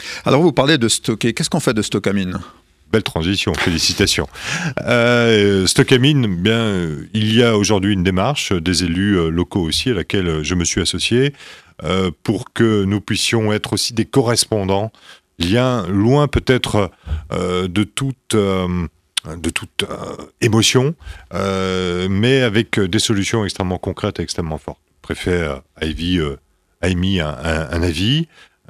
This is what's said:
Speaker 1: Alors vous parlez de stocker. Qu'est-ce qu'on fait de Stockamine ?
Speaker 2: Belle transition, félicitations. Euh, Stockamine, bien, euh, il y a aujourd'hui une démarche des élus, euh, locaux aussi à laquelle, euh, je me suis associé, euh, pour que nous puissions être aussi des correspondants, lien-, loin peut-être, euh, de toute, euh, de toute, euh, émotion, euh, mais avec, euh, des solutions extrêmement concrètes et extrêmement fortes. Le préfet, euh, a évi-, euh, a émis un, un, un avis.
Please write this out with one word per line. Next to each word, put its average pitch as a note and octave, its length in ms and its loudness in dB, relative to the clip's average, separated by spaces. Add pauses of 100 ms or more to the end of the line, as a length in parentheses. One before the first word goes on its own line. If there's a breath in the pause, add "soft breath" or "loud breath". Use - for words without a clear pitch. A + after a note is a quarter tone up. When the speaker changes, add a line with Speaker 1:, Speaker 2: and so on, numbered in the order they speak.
(240 loud breath)
Speaker 1:
Alors C3 160 4
vous E3+ 120 4
parlez C#3 260 2
de A2+ 100 2
stocker. A2+ 460 -2
Qu'est-ce - 160 -4
qu'on D#3+ 100 -2
fait B2+ 140 0
de G#2+ 80 0
Stockamine ? G2 580 -2 (500 loud breath)
Speaker 2:
Belle A2 120 2
transition, F#2 500 -2
félicitations. E2+ 720 0 (600 loud breath)
Euh, A#2 800 4
Stockamine, C3 680 4
bien, F#2+ 200 2
euh, F2+ 580 -2
il G#2+ 220 0
y A#2+ 80 6
a A#2 160 4
aujourd'hui G2+ 340 2
une F#2 120 0
démarche G2 500 0
des F2 300 0
élus, F#2 340 2
euh, E2 100 0
locaux E2+ 320 -2
aussi E2 300 -2
à - 20 0
laquelle, F#2 340 -2
euh, D#2 160 -2
je D#2+ 120 -2
me E2+ 100 0
suis G2+ 160 -2
associé, B2+ 540 0 (500 loud breath)
euh, F#2 260 0 (120)
pour - 320 -4
que A2 300 2
nous G2 180 0
puissions A2 500 -2
être G#2+ 220 -4
aussi - 180 -4
des D3+ 140 -2
correspondants, G#2+ 840 0 (460 loud breath)
lien-, A2+ 500 0
loin A#2 380 4
peut-être, G#2+ 640 0 (420 loud breath)
euh, F2+ 360 -2
de G2 160 0
toute, - 500 -8
euh, F#2 520 0 (500)
de E2 140 -4
toute, - 320 -8
euh, - 340 -8 (240)
émotion, B2 540 2 (400 loud breath)
euh, F#2 760 -2
mais A#2 320 2
avec, A2+ 380 0
euh, F#2+ 100 2
des G#2+ 100 0
solutions G#2 460 0
extrêmement F#2 320 -4
concrètes - 420 -6
et F2+ 40 -2
extrêmement D#2+ 340 -4
fortes. - 240 -12 (220)
Le - 120 -6
préfet, - 180 -2
euh, D#2+ 240 -2 (180)
a - 100 -8
évi-, E2 360 -2
euh, C#2+ 160 -4 (440)
a F2+ 80 -2
émis F#2 300 0
un, D2+ 240 -4
un, D#2+ 300 -2
un E2+ 100 -2
avis. G2+ 460 -2 (420 soft breath)